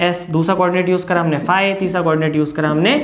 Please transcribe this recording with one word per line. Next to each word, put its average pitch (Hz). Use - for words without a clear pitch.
एस, 175
दूसरा 165
coordinate 180
use 180
करा 175
हमने 160
फाई, 196
तीसरा 180
coordinate 156
use 151
करा 156
हमने 185